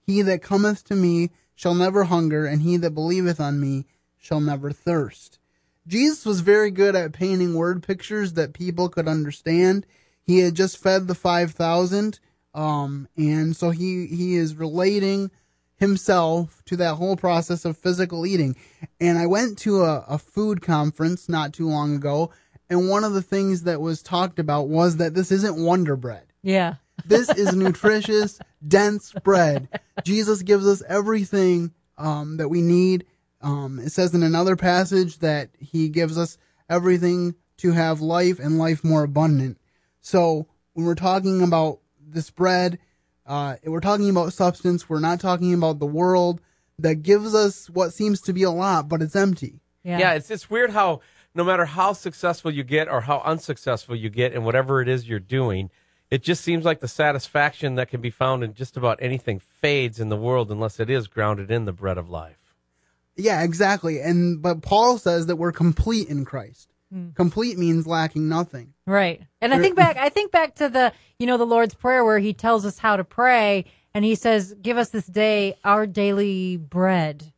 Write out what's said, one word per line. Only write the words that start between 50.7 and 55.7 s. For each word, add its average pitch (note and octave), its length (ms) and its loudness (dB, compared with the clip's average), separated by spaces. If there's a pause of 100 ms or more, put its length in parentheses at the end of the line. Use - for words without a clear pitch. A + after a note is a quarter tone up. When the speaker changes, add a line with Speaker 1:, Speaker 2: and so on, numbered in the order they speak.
Speaker 3:
how F#3+ 300 0 (340)
no E3+ 80 -2
matter F3 220 2
how F#3 280 0
successful E3+ 580 -6
you C#3+ 120 -6
get D3+ 260 0
or C3 120 -2
how C3+ 180 -2
unsuccessful B2+ 760 -4
you A2 140 -6
get A#2+ 240 -2
in A#2+ 100 -6
whatever C3 380 0
it A#2+ 80 -2
is B2 180 -2
you're A2+ 120 -6
doing, G2 500 -2 (400)